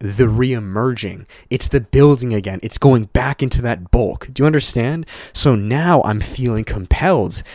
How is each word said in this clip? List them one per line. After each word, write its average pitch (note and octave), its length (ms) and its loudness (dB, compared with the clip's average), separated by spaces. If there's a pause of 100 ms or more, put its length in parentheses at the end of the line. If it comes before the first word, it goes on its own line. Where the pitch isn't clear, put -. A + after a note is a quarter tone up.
the G#2+ 280 0
re-emerging. A2+ 960 -2 (260)
It's - 180 -2
the C#3 120 2
building B2+ 540 4
again. F#2+ 300 -4
It's - 140 -8
going B2+ 260 4
back C3+ 400 -2
into B2 180 0
that A2+ 300 -4
bulk. - 400 -2
Do C3+ 100 -2
you D3 60 6
understand? D3+ 580 -2 (260)
So C3+ 220 2
now C3+ 480 2
I'm G#2+ 180 -2
feeling A#2 440 -4
compelled G#2+ 800 0 (100)